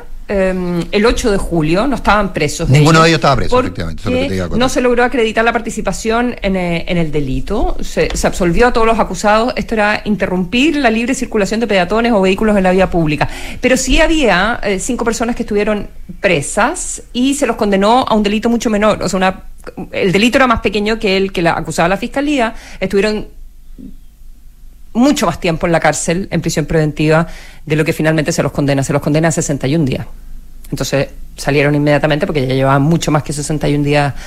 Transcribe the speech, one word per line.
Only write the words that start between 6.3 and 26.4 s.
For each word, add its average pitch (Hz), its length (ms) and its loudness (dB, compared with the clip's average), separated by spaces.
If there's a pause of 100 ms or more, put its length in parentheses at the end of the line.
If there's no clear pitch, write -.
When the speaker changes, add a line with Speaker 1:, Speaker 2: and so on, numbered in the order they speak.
Speaker 1:
en, 190 140 -2
eh, 175 320 -2
en 185 100 0
el 156 140 0
delito. 135 720 0
Se, - 340 0
se - 120 0
absolvió 180 400 2
a 240 60 2
todos 226 140 2
los 226 120 2
acusados. 214 580 0
Esto 220 180 -4
era 208 300 0
interrumpir 208 680 0
la 269 140 2
libre 226 240 0
circulación 220 460 -2
de 240 80 -2
peatones 208 460 0
o 196 80 4
vehículos 202 360 2
en 190 60 2
la 185 80 4
vía 185 180 4
pública. 151 380 0 (340)
Pero 247 160 4
sí 269 240 2
había, 240 640 2
eh, 196 160 -2
cinco 233 260 -4
personas 233 300 -2
que 233 80 -6
estuvieron 208 440 -2 (320)
presas 202 840 -2 (100)
y 269 220 0
se 277 100 0
los 226 120 -2
condenó 208 500 2
a 220 80 0
un 214 80 2
delito 220 260 0
mucho 233 220 0
menor, 208 320 2
o 185 60 -2
sea, 190 80 -2
una, 190 260 0 (480)
el 175 200 0
delito 214 260 2
era 254 100 4
más 226 140 0
pequeño 214 380 -2
que 190 180 0
el 190 160 0
que 190 80 -2
la 165 120 2
acusaba 165 360 0
la 196 80 2
fiscalía. 247 580 -2 (240)
Estuvieron 202 480 0 (1700)
mucho 277 320 4
más 170 140 -2
tiempo 175 280 -2
en 170 60 2
la 160 60 4
cárcel, 170 520 0
en 165 100 -2